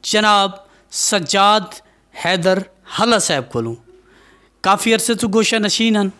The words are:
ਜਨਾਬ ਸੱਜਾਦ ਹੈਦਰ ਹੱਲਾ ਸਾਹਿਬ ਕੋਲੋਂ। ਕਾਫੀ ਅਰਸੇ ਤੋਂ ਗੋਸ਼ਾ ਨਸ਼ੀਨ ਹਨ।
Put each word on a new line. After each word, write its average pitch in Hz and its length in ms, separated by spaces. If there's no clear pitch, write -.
ਜਨਾਬ 208 500
ਸੱਜਾਦ 202 720
ਹੈਦਰ 185 360
ਹੱਲਾ 226 180
ਸਾਹਿਬ 151 260
ਕੋਲੋਂ। 117 320
ਕਾਫੀ 202 320
ਅਰਸੇ 226 200
ਤੋਂ 220 140
ਗੋਸ਼ਾ 220 300
ਨਸ਼ੀਨ 214 380
ਹਨ। 196 240